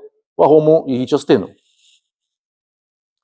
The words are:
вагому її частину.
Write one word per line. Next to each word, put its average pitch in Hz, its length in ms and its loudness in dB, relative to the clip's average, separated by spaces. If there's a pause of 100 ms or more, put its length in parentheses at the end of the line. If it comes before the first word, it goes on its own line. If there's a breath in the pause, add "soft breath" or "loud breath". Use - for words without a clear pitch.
(360)
вагому 156 520 2
її 127 180 -6
частину. 135 420 -2 (1800)